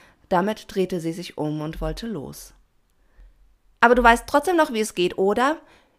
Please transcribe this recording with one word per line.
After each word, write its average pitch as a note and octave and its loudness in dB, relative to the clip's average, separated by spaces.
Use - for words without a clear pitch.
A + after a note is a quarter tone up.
Damit G3 -2
drehte F#3 -2
sie E3 -6
sich F3+ -12
um D3+ -4
und D#3 -8
wollte D#3+ -8
los. D3 -12
„Aber A#3 8
du B3 2
weißt A#3 6
trotzdem D4 2
noch, D#4 2
wie A3 -2
es G#3+ -4
geht, F3 -2
oder? A#3 0